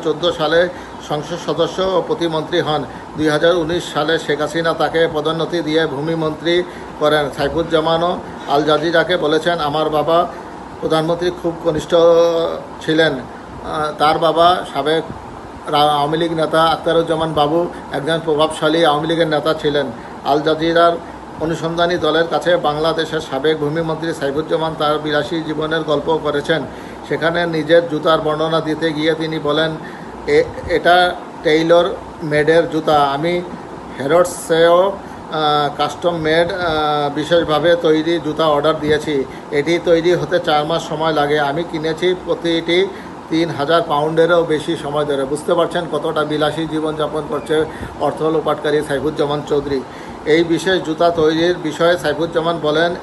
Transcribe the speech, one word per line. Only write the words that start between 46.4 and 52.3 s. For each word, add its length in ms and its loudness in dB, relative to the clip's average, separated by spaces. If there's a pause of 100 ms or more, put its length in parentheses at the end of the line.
জীবনযাপন 640 -4
করছে 360 0 (340)
অর্থ 220 -2
লোপাটকারী 640 0
সাইফুজ্জামান 600 -2
চৌধুরী। 320 0 (460)
এই 180 4
বিশেষ 400 0
জুতা 260 2
তৈরির 540 2
বিষয়ে 340 2
সাইফুজ্জামান 640 -2